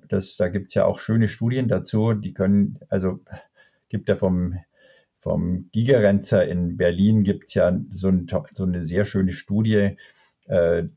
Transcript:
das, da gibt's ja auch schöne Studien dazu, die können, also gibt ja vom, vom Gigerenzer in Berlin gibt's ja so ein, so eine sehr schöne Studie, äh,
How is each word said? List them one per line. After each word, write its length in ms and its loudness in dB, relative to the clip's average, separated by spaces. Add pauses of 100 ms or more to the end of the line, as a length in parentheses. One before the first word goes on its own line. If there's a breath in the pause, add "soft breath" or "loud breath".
das, 300 -4
da 100 0
gibt's 280 -6
ja 100 2
auch 160 0
schöne 260 2
Studien 400 -2
dazu, 480 0
die 180 -6
können, 460 2 (100)
also 300 -2 (680 loud breath)
gibt 200 -6
ja 60 2
vom, 400 0 (640 soft breath)
vom 540 -4
Gigerenzer 760 2
in 300 -4
Berlin 480 4
gibt's 300 -2
ja 220 2 (140)
so 160 -6
ein, 220 2 (260)
so 80 -8
eine 220 -2
sehr 200 0
schöne 280 -2
Studie, 640 0 (520 loud breath)
äh, 480 2